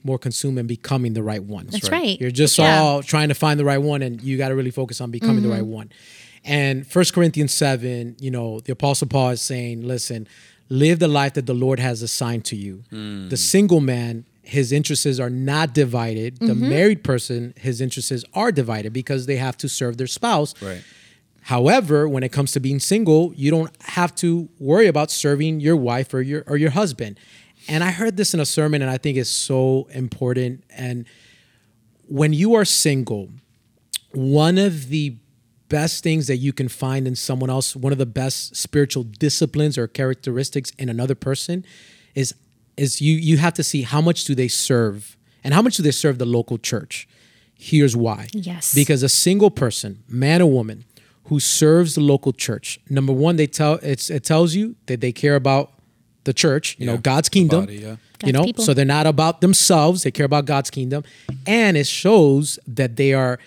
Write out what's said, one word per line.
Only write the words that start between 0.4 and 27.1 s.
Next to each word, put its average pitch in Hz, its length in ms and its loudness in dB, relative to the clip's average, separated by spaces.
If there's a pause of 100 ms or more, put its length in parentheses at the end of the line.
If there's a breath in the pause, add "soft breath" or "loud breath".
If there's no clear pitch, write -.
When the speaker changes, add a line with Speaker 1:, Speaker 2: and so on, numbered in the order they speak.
Speaker 1:
in 117 80 -6
becoming 120 460 -4
the 110 100 -4
right 107 200 -6
one. 104 220 -12
Speaker 2:
That's - 160 -8
Speaker 3:
That's - 100 -6
right. 339 100 -2
Speaker 2:
right. 202 200 -4
Speaker 1:
You're 127 100 -4
just 143 260 2
Speaker 2:
Yeah. 156 240 6
Speaker 1:
all 143 200 2
trying 151 280 0
to 139 60 0
find 147 240 0
the 143 60 2
right 139 160 2
one, 143 200 -2
and 120 200 -6
you 131 160 -4
gotta 131 180 -2
really 127 160 -2
focus 127 300 -8
on 123 80 -8
becoming 214 320 0
the 208 80 0
Speaker 2:
Mm-hmm. - 80 -2
Speaker 1:
right - 80 -4
one. 110 240 -12 (540 loud breath)
And 139 420 0
First - 280 0
Corinthians 160 400 2
seven, 123 680 -2
you 135 100 -8
know, 117 300 -6
the 135 140 -8
Apostle 139 340 0
Paul 127 240 2
is 120 100 -4
saying, 120 400 -6
"Listen, 120 460 -8 (420 soft breath)
live 156 300 4
the 170 80 2
life 143 260 2
that 131 140 -4
the 131 80 -2
Lord 127 240 0
has 120 240 -2
assigned 117 420 -4
to 117 100 -8
you." 101 280 -12 (100)
Speaker 3:
Mm. 104 380 -10
Speaker 1:
The 131 60 -4
single 185 440 4
man, 120 440 -4 (180)
his 131 280 -2
interests 143 480 0
are 123 120 -4
not 139 420 -2
divided. 120 680 0
The 226 140 2
Speaker 2:
Mm-hmm. 120 160 0
Speaker 1:
married 185 340 4
person, 123 540 -4
his 127 240 -4
interests 127 420 -6 (120)
are 220 160 0
divided 110 420 -2
because 131 320 -4
they 135 120 -2
have 127 200 -4
to 143 100 -8
serve 120 300 -4
their 131 80 -4
spouse. 156 560 -2
Speaker 3:
Right. 92 220 -10 (580 soft breath)
Speaker 1:
However, 151 680 2
when 135 160 -2
it 123 80 -4
comes 139 220 -2
to 139 60 0
being 135 200 -2
single, 175 560 2
you 139 160 0
don't 160 200 0 (120)
have 175 320 -2
to 170 340 -2 (100)
worry 165 280 4
about 147 240 2
serving 151 480 0
your 156 160 4
wife 127 380 -2
or 131 80 -2
your, 143 260 -4
or 147 100 0
your 151 140 2
husband. 127 480 -2 (480 soft breath)